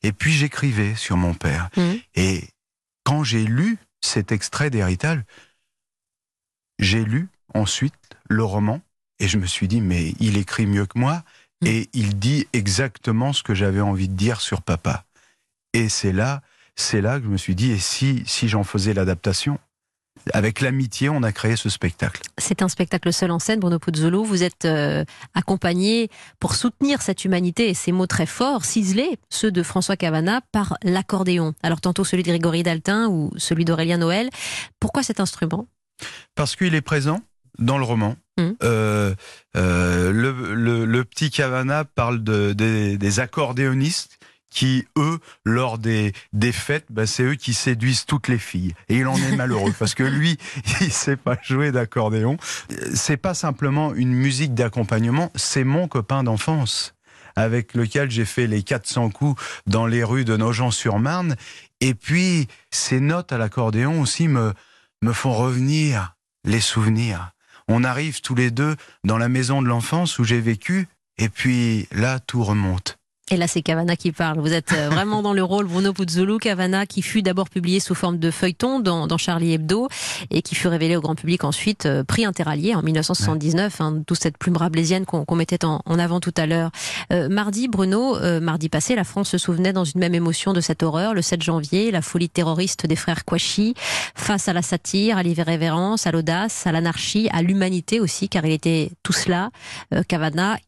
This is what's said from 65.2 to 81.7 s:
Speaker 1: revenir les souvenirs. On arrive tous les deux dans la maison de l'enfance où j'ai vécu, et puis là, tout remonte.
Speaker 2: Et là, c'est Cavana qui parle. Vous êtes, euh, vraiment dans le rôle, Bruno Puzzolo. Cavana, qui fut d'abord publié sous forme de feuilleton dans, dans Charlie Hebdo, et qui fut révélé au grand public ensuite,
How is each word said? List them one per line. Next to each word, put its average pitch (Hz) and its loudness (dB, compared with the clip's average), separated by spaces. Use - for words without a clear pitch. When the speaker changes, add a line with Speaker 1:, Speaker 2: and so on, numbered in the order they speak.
Speaker 1:
revenir 127 0
les 110 2
souvenirs. 107 0
On 117 4
arrive 131 -2
tous - -6
les 123 4
deux 143 0
dans 107 2
la 117 2
maison 131 2
de 123 2
l'enfance 139 0
où 120 2
j'ai 117 2
vécu, 165 0
et 110 0
puis 117 0
là, 127 0
tout 120 -2
remonte. 98 0
Speaker 2:
Et 190 2
là, 170 2
c'est 165 -2
Cavana 170 0
qui 170 -2
parle. 156 -2
Vous 156 0
êtes, 165 0
euh, 151 0
vraiment 202 0
dans 202 0
le 196 2
rôle, 196 2
Bruno 185 0
Puzzolo. 185 0
Cavana, 190 0
qui 202 -4
fut 214 0
d'abord 185 0
publié 180 0
sous - -2
forme 175 0
de 165 2
feuilleton 208 0
dans, 175 0
dans 165 0
Charlie 165 0
Hebdo, 180 0
et 165 2
qui - -8
fut - 0
révélé 165 2
au 170 0
grand 156 -2
public 170 -2
ensuite, 156 -2